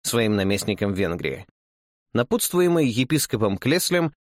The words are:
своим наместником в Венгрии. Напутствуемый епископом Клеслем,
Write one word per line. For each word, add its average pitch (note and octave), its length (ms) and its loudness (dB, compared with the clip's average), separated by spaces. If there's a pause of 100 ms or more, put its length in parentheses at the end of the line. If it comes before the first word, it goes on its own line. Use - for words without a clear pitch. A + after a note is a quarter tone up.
своим A2+ 320 0
наместником G2+ 580 0
в F#2 40 -6
Венгрии. E2 480 -4 (680)
Напутствуемый E3+ 720 2
епископом A#2 720 0
Клеслем, E3 560 0 (200)